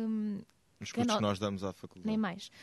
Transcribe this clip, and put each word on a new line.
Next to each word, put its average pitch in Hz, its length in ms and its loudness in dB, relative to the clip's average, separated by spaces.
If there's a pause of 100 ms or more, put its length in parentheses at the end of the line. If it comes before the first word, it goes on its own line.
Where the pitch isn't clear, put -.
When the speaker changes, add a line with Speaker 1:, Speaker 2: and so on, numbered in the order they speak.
(800)
Speaker 1:
Os - 100 -8
Speaker 2:
que - 80 -2
a - 40 4
Speaker 1:
custos 113 120 4
Speaker 2:
no-, - 0 -
Speaker 1:
que 104 60 4
nós 101 180 4
damos 101 240 0
à 95 80 -2
faculdade. - 340 -10
Speaker 2:
nem 220 120 0
mais. 196 340 -2 (120)